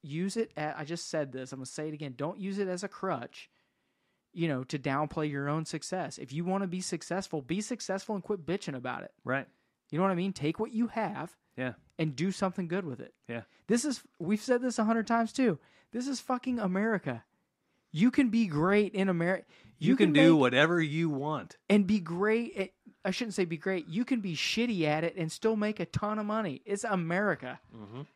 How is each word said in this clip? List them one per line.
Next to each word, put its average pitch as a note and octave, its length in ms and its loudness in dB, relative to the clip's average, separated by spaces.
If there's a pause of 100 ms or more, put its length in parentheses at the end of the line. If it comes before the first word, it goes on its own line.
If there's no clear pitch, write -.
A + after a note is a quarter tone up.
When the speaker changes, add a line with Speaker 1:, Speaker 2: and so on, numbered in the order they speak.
Speaker 1:
use E3+ 340 -4
it A3+ 200 -2
a-, D3+ 220 -4
I D3+ 60 -8
just E3 260 -8
said C#3+ 220 -2
this. C3 200 -10
I'm C3 60 -10
gonna B2+ 80 -10
say D#3 220 -8
it D3+ 60 -6
again. C#3+ 220 -10
Don't D3 220 -6
use G3 200 -6
it G3 100 -2
as F3+ 160 -4
a F#3+ 40 -8
crutch, - 640 -6 (800)
you E3+ 160 -2
know, C3 160 -2
to D3+ 140 -4
downplay D3+ 520 -2
your C#3+ 180 -2
own D#3 160 0
success. E3+ 540 -6
If B2+ 140 -12
you E3 120 -4
wanna F#3+ 240 0
be F#3 120 -4
successful, E3+ 640 -6
be E3+ 180 -4
successful G#3 540 -6
and F#3+ 100 -4
quit F#3 220 -4
bitching E3 300 -4
about B2 260 -6
it. - 100 -16 (120)
Speaker 2:
Right. C3 220 0 (440)
Speaker 1:
You D3 80 -2
know F#3 60 4
what G3 80 4
I F3 40 0
mean? F#3 160 0
Take D3+ 260 -2
what A3+ 140 -4
you A3+ 140 0
have D3 500 -6 (200)
Speaker 2:
Yeah. B2+ 180 -6 (240)
Speaker 1:
and D#3 180 0
do F3+ 140 0
something F3+ 380 -2
good F3+ 180 -4
with B2+ 140 -8
it. - 120 -16 (160)
Speaker 2:
Yeah. A#2 140 -6 (240)
Speaker 1:
This A#3+ 180 2
is, C#4 180 -4 (160)
we've G3+ 220 0
said B3 220 2
this B3 160 -2
a A3 60 2
hundred A3+ 220 2
times A#3 260 2
too. A3+ 260 2 (340)
This B3 160 -4
is C4 120 -4
fucking B3 380 -2
America. F#3+ 680 0 (680)
You G#3+ 160 6
can B3+ 200 4
be A3+ 160 4
great F#3 480 4
in G3 140 2
Ameri-, F3 360 2 (340)
Speaker 2:
You D#3+ 120 4
Speaker 1:
you C4 60 8
Speaker 2:
can G#3 100 8
Speaker 1:
can D#3+ 80 4
Speaker 2:
do D#3+ 180 10
Speaker 1:
make D#3 80 8
Speaker 2:
whatever C#3+ 400 6
you D#3 300 0
want. C#3 480 -4 (100)
Speaker 1:
and G3+ 180 6
be G3+ 140 2
great G#3 560 0
at, F#3+ 140 -4 (340)
I F#3+ 60 0
shouldn't G#3 240 -4
say F#3+ 100 2
be E3 140 -4
great. F#3 280 -2
You F#3+ 200 -2
can A#3+ 160 0
be F3+ 120 -2
shitty A3 500 0
at D3+ 200 2
it E3+ 120 -2
and D#3+ 140 -2
still A3 260 0
make G#3+ 220 0
a F3 60 -2
ton G#3+ 340 -2
of G#3+ 60 -4
money. G#3 400 -4
It's G3+ 200 -4
America. F3 760 0 (160)
Speaker 2:
Mm-hmm. G#2+ 240 -14 (140)